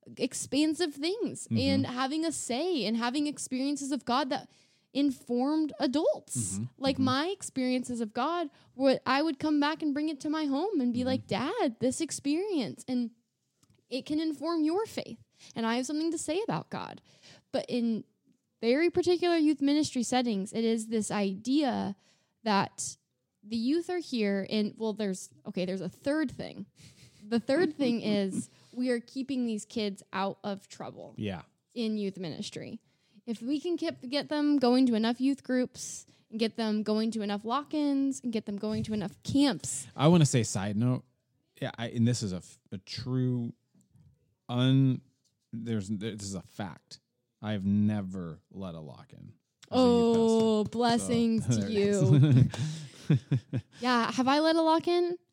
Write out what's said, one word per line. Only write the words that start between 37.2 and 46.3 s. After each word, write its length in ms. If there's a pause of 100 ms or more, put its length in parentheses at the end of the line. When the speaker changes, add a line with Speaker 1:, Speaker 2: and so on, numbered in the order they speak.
Speaker 1:
enough 240
lock-ins 800
and 100
get 120
them 120
going 260
to 100
enough 180 (120)
camps. 720
Speaker 2:
I 120
wanna 180
say 180
side 340
note. 260 (580)
Yeah, 160
I, 120
and 180
this 160
is 100
a 40
f-, 220 (120)
a 80
true 760 (960)
un-, 520 (520)
there's, 360
this 340
is 120